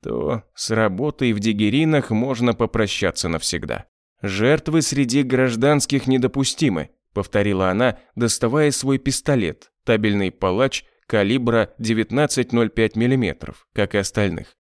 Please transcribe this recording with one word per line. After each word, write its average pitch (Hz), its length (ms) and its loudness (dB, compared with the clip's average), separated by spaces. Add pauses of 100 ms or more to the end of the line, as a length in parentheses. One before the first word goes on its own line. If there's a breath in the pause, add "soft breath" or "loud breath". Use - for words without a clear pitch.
то 71 420 -4 (100)
с - 180 -6
работой 113 600 0
в 104 60 -2
Дигеринах 113 720 0
можно 120 420 0
попрощаться 104 720 -2
навсегда. 80 580 -6 (360)
"Жертвы 135 600 0
среди 135 420 0
гражданских 131 840 2
недопустимы", 127 840 0 (240)
повторила 101 560 0
она, 117 300 0 (160 loud breath)
доставая 123 560 2
свой 131 260 -2
пистолет, 127 760 -2 (120)
табельный 104 480 0
палач 98 540 -2 (220)
калибра 117 680 0
девятнадцать 117 760 0
ноль 117 180 2
пять 110 260 0
миллиметров, 113 800 -2
как 101 220 -2
и 104 40 2
остальных. - 560 -4 (140)